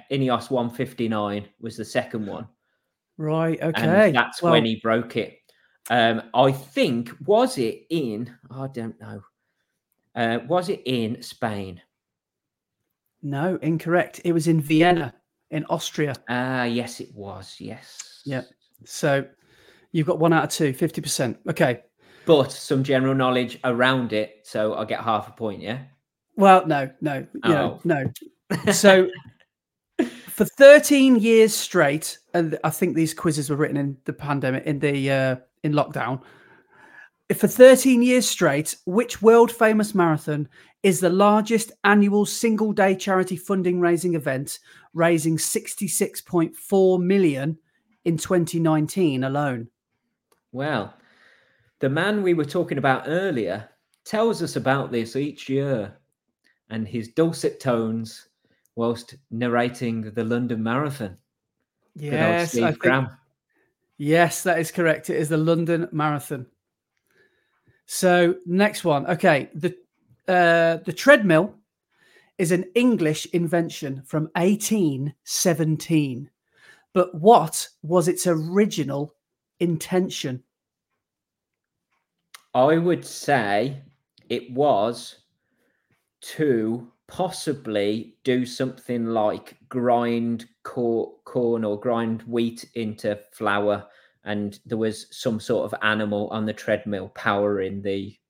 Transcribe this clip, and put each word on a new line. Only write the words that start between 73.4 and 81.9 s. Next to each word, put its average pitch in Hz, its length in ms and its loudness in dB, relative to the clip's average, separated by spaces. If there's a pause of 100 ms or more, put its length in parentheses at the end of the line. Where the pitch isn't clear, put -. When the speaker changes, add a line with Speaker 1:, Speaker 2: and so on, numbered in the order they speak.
Speaker 2:
from 156 320 -4
eighteen 175 800 0 (100)
seventeen. 151 1080 -2 (640)
But 180 220 0
what 175 540 4 (140)
was 170 260 0
its 180 180 -2
original 160 880 -2 (460)
intention? 165 800 -4 (2000)